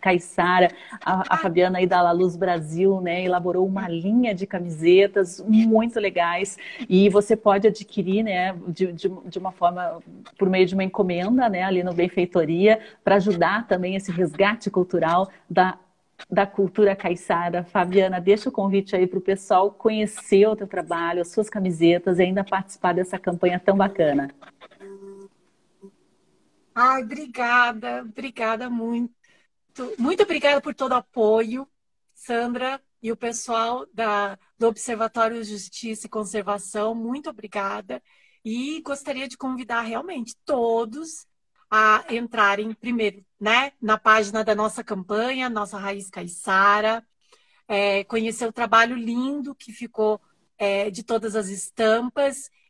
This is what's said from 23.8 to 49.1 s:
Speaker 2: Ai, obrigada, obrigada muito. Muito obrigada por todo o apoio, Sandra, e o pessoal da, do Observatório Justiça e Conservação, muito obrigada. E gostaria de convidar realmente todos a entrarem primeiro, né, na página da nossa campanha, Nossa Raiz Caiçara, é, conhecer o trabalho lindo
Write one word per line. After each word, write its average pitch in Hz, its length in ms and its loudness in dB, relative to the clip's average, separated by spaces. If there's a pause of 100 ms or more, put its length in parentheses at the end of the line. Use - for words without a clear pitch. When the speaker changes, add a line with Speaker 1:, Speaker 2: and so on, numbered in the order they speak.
Speaker 2:
Ai, 262 280 4
obrigada, 240 1000 -2
obrigada 233 640 -6
muito. 233 460 -4 (840)
Muito 349 240 2
obrigada 285 380 2
por - 140 -8
todo 262 180 -2
o 254 40 2
apoio, 226 720 0 (460)
Sandra, 240 640 -4 (220)
e 226 100 -4
o 220 40 -4
pessoal 233 760 -4
da, 202 460 -2 (200)
do 226 80 2
Observatório 226 800 -2
Justiça 214 640 -12
e - 40 -16
Conservação, 208 840 -4
muito 240 340 -8
obrigada. 208 720 -10 (420)
E 262 380 -6
gostaria 277 460 -8
de - 80 -16
convidar 247 460 -6
realmente 240 640 -10
todos 233 800 -4 (440)
a 214 380 4
entrarem 220 640 0
primeiro, 220 520 -4 (140)
né, 240 420 0
na 214 180 0
página 220 460 2
da 214 100 2
nossa 214 300 -4
campanha, 226 640 -4
Nossa 220 260 -6
Raiz 196 320 -8
Caiçara, 202 960 0 (640)
é, 202 380 0
conhecer 226 420 -4
o 220 60 -4
trabalho 233 440 2
lindo 254 580 -4